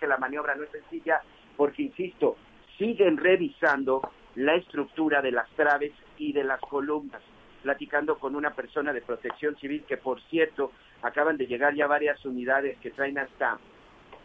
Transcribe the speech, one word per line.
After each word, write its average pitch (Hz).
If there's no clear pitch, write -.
que 156
la 139
maniobra 143
no 147
es -
sencilla, 160
porque, 143
insisto, 151
siguen 190
revisando 147
la 143
estructura 147
de 131
las 117
traves 147
y 151
de 139
las 135
columnas. 143
Platicando 147
con 139
una 147
persona 139
de 120
Protección 123
Civil, 143
que, 135
por 127
cierto, 156
acaban 151
de 131
llegar 127
ya 147
varias 147
unidades 131
que 120
traen 139
hasta 127